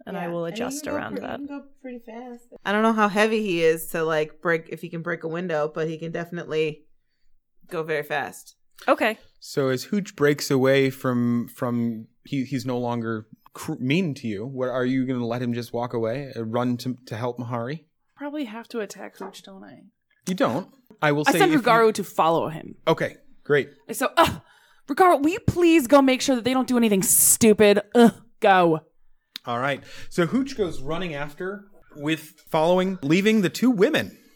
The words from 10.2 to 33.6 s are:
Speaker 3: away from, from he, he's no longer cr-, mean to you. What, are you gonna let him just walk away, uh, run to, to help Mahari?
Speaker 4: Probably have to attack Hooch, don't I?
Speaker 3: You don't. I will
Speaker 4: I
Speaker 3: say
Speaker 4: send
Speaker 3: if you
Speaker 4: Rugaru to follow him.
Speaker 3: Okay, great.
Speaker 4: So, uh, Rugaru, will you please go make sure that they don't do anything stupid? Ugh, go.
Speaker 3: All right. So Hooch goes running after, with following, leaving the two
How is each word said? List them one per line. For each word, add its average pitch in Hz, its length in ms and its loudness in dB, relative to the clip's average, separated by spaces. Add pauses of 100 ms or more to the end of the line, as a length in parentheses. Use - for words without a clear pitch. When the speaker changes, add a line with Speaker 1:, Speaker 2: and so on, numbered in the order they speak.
Speaker 3:
away 135 400 4
from, 120 580 -2
from 120 580 -4 (180)
he, 135 200 -6
he's 120 200 -6
no 123 140 -4
longer 113 480 -4 (260)
cr-, - 280 -10
mean 143 340 0
to 117 140 -10
you. 104 180 -8
What, 127 220 -6
are 127 180 -2
you 131 200 -2
gonna 123 200 -4
let 120 160 -4
him 120 120 -4
just 117 180 -8
walk 120 200 -6
away, 120 440 -4
uh, 117 80 -8
run 120 340 -2
to, 127 180 -8 (100)
to 117 100 -10
help 120 220 -6
Mahari? 123 460 -8 (320)
Speaker 4:
Probably 285 280 -8
have 226 240 -14
to 233 120 -8
attack 202 360 -14
Hooch, 190 260 -16
don't - 220 -20
I? - 180 -20 (460)
Speaker 3:
You 185 60 -2
don't. 139 340 -2 (340)
I 151 100 4
will 151 140 0
Speaker 4:
I 277 60 6
Speaker 3:
say - 80 4
Speaker 4:
send 370 120 6
Speaker 3:
if 311 40 4
you 247 60 2
Speaker 4:
Rugaru 226 320 6
to 190 100 -4
follow 160 440 0
him. - 280 -12 (100)
Speaker 3:
Okay, 160 300 0 (280)
great. 139 260 2 (220)
Speaker 4:
So, - 240 -4
uh, 320 220 4 (500)
Rugaru, 320 340 4
will 311 80 2
you 415 100 -4
please 330 460 4
go 277 160 8
make 262 180 2
sure 269 140 2
that 233 100 0
they 254 100 2
don't 254 140 0
do 247 80 2
anything 208 260 4
stupid? 208 800 6 (140)
Ugh, 233 180 8 (280)
go. 180 400 4 (680)
Speaker 3:
All 120 140 -4
right. 135 220 -4 (280)
So 175 160 0
Hooch 269 300 -4
goes 170 260 -4
running 160 320 -6
after, 185 520 -10 (300)
with 151 380 -6 (160)
following, 180 520 0
leaving 196 400 2
the 160 80 0
two 247 200 0